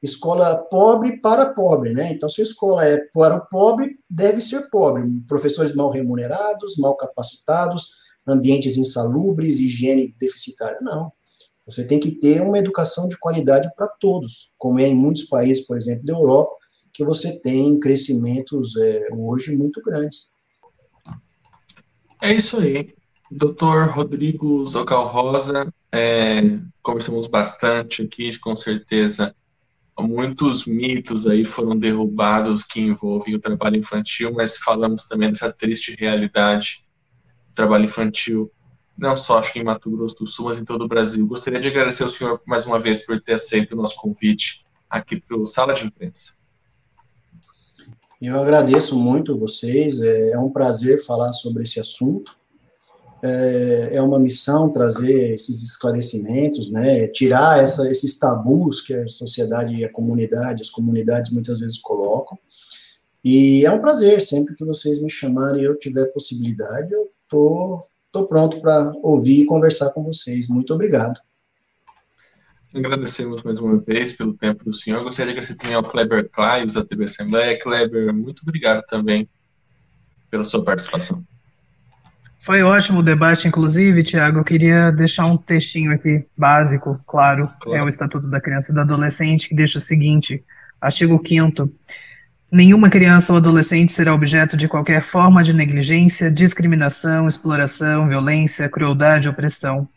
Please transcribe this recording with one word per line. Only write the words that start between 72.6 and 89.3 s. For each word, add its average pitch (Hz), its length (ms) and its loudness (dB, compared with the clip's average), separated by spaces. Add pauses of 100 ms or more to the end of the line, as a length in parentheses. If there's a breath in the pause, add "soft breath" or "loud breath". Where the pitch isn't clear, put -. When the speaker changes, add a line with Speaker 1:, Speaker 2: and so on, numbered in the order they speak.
Speaker 2:
Agradecemos 127 720 -6
mais 113 160 -6
uma 110 200 2
vez 120 360 -2
pelo 110 200 -4
tempo 107 300 -4
do 110 80 -6
senhor. 110 300 -6
Gostaria 127 300 -6
de 123 80 -8
agradecer - 200 -14
também 120 140 -6
ao 113 80 2
Kleber 110 480 -2
Claios, 113 440 0
da 107 100 -2
T - 100 -10
V 104 80 -4
Assembleia. 113 560 -2
Kleber, 117 560 -2
muito 120 280 -8
obrigado 127 440 -2
também 107 420 -2 (1000)
pela 107 140 -4
sua 107 180 -4
participação. - 600 -4 (1160)
Speaker 3:
Foi 196 220 2
ótimo 196 380 4
o - 20 4
debate, 160 460 4
inclusive, 165 560 4
Thiago, 156 340 2
eu 156 60 2
queria 165 480 4
deixar 160 340 2
um 170 100 4
textinho 160 560 0
aqui, 151 320 0 (120)
básico, 143 720 2
claro, 143 440 2 (100)
Speaker 2:
Claro. 131 180 -4
Speaker 3:
é 147 60 0
o 143 40 0
Estatuto 143 400 -6
da 135 120 -2
Criança 139 300 -4
e 151 40 -2
do 147 60 2
Adolescente, 147 680 0